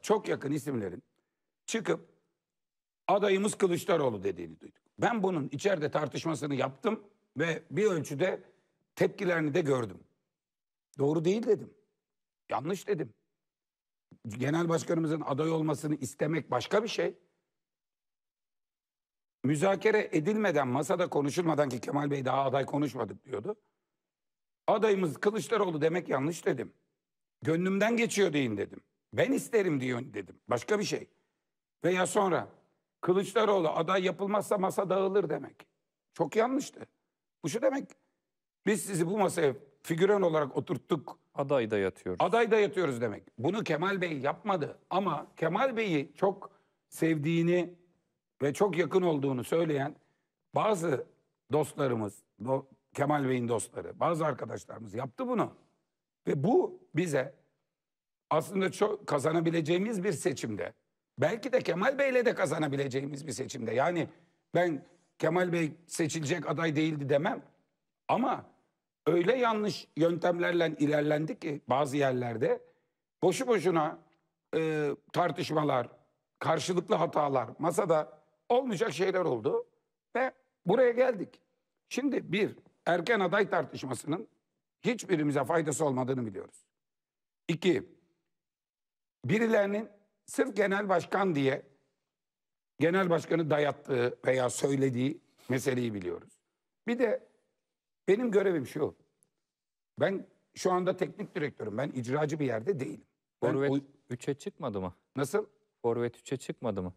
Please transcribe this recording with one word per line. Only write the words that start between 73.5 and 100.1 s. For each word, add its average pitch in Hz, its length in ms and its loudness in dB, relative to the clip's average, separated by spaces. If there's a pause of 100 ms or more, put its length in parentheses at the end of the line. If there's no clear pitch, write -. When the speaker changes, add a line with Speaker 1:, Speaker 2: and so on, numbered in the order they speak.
Speaker 1:
e, 156 360 0 (220)
tartışmalar, 151 760 0 (500)
karşılıklı 165 560 0
hatalar, 139 540 0 (100)
masada 160 640 0 (280)
olmayacak 226 440 0
şeyler 185 320 0
oldu 139 420 -2 (480)
ve 254 180 -2 (320)
buraya 240 260 6
geldik. 240 500 0 (480)
Şimdi 254 420 -2
bir, 185 240 0 (300)
erken 175 340 2
aday 190 300 2
tartışmasının 151 800 -4 (540)
hiçbirimize 156 640 0
faydası 156 420 0
olmadığını 127 400 0
biliyoruz. - 400 -12 (840)
İki, 165 420 0 (1400)
birilerinin 208 640 2 (360)
sırf 240 300 -2
genel 196 340 0
başkan 185 460 2
diye 135 300 0 (1120)
genel 175 300 2
başkanı 165 400 0
dayattığı 139 760 0
veya 127 240 2
söylediği 135 720 0 (280)
meseleyi 123 440 0
biliyoruz. 87 460 -10 (480)
Bir 240 120 0
de 220 300 -2 (800)
benim 226 240 4
görevim 185 360 2
şu. 151 280 -4 (1040)
Ben 185 280 0 (280)